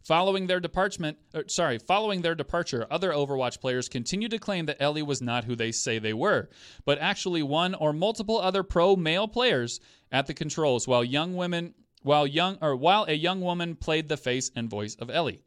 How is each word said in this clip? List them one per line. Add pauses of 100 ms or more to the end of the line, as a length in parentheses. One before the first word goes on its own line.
Following
their
department, (160)
er,
sorry,
following
their
departure,
other
Overwatch
players
continued
to
claim
that
Ellie
was
not
who
they
say
they
were, (380)
but
actually
one
or
multiple
other
pro
male
players (320)
at
the
controls,
while
young
women, (300)
while
young,
or
while
a
young
woman
played
the
face
and
voice
of
Ellie.